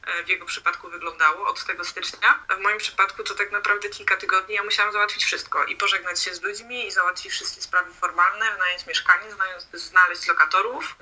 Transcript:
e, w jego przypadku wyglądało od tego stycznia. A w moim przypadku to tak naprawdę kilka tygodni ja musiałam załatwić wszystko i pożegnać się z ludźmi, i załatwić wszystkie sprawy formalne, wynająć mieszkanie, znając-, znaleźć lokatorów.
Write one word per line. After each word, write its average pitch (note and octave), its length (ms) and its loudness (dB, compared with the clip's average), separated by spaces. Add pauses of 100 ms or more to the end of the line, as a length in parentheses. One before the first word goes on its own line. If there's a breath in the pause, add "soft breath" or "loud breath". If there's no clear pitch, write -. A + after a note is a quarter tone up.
e, E3+ 180 -4
w - 40 -8
jego F3+ 180 -2
przypadku - 440 -4
wyglądało E3+ 580 2
od - 160 -4
tego - 200 -6
stycznia. - 640 2
A F#3+ 60 2
w G3 60 -4
moim G#3 180 0
przypadku - 460 0
to G3 100 -4
tak G3+ 180 0
naprawdę G3+ 360 0
kilka G3 280 0
tygodni F#3+ 380 0
ja G#3 100 0
musiałam G#3 280 2
załatwić G#3 320 0
wszystko D#3 400 0
i - 120 -4
pożegnać F3+ 460 0
się F3+ 120 -4
z F3 80 -12
ludźmi, A#3 440 -8
i G3 40 -8
załatwić F#3+ 420 -2
wszystkie - 300 -8
sprawy F3 320 -2
formalne, F#3 580 0
wynająć F3+ 340 -4
mieszkanie, G3 460 2
znając-, F#3 400 -6
znaleźć - 560 2
lokatorów. - 720 2